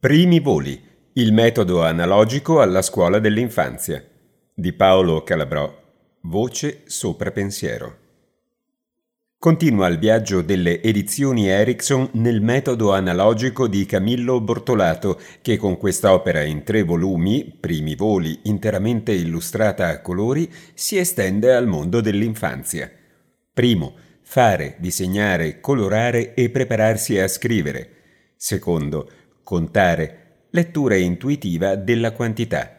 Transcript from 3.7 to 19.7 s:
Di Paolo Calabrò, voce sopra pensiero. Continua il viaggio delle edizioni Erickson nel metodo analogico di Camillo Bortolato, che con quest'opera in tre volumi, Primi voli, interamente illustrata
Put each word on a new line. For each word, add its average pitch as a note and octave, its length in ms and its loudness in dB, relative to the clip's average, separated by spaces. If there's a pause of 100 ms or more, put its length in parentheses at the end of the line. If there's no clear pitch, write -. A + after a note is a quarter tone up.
Di F2 180 -4
Paolo F#2 500 4
Calabrò, D2 560 -4 (440)
voce G#2 640 -6
sopra - 460 -6
pensiero. G2 680 -8 (1400)
Continua C#3+ 500 4
il E2+ 100 0
viaggio G#2 420 2
delle F2 400 0
edizioni A2+ 680 0
Erickson A#2 640 0
nel A2+ 280 2
metodo A#2 540 2
analogico G#2+ 760 2
di G2 160 0
Camillo A#2+ 560 0
Bortolato, G#2 800 0 (220)
che A2+ 160 0
con F#2 180 -2
quest'opera F#2 680 2
in D2+ 180 -6
tre G#2+ 200 0
volumi, F2+ 800 -2
Primi D#2 340 -4
voli, F#2 500 -2
interamente G#2+ 680 -2
illustrata F2+ 760 -2